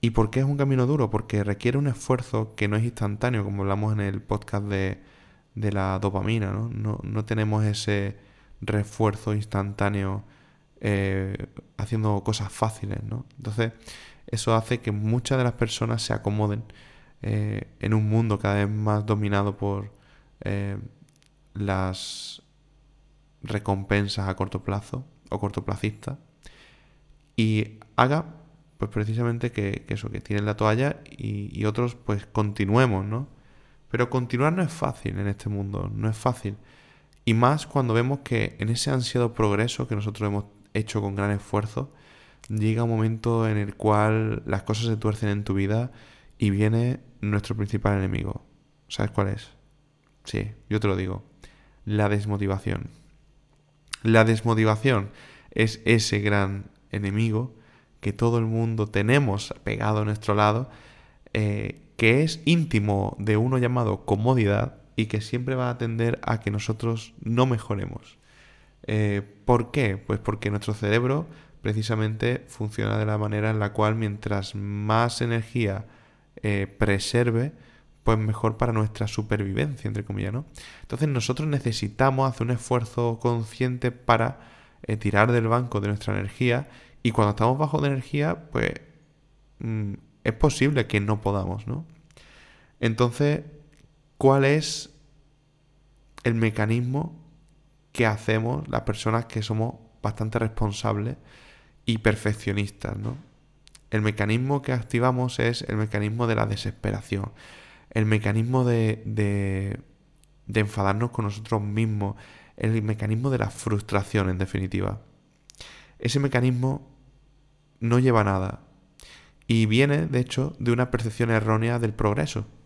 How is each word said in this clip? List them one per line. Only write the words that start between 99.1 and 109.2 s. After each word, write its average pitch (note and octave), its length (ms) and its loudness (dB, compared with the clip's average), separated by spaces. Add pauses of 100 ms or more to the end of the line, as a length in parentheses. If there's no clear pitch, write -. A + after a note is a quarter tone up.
que - 160 -6
somos A2 340 -2 (260)
bastante G#2+ 380 -2
responsables A2 800 -2 (680)
y A2+ 140 0
perfeccionistas, G#2 1000 0
¿no? A#2 200 -6 (720)
El G#2+ 120 0
mecanismo A2 600 0
que C3+ 100 -4
activamos B2 680 0
es A#2+ 240 0
el - 120 -4
mecanismo A2 520 -2
de A2+ 80 2
la A2 100 2
desesperación, G2+ 840 -4 (580)
el A2 160 0
mecanismo A2 580 2
de, A2 420 2
de, G2+ 760 -2 (640)